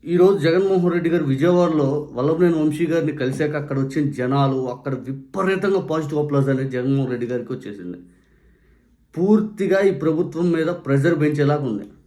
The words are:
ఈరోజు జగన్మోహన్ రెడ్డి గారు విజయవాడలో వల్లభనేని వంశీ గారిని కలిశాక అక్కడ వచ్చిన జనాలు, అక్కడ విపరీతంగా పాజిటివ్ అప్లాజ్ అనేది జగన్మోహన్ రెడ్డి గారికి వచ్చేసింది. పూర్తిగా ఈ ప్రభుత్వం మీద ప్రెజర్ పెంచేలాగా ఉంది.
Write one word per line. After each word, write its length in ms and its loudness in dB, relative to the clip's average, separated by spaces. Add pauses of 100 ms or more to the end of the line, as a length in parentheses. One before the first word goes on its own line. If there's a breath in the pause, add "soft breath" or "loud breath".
(120)
ఈరోజు 340 6
జగన్మోహన్ 480 2
రెడ్డి 180 0
గారు 120 0
విజయవాడలో 640 2 (300)
వల్లభనేని 460 2
వంశీ 280 0
గారిని 300 0
కలిశాక 400 -2
అక్కడ 240 -6
వచ్చిన 340 -2
జనాలు, 400 0 (160)
అక్కడ 200 -6 (120)
విపరీతంగా 760 -2 (100)
పాజిటివ్ 320 -2
అప్లాజ్ 300 2
అనేది 240 -2
జగన్మోహన్ 380 0
రెడ్డి 160 -6
గారికి 260 -6
వచ్చేసింది. 420 -14 (1160 soft breath)
పూర్తిగా 640 2 (120)
ఈ 20 -2 (120)
ప్రభుత్వం 420 -2 (100)
మీద 140 0 (160)
ప్రెజర్ 360 2
పెంచేలాగా 480 0
ఉంది. 160 -6 (200)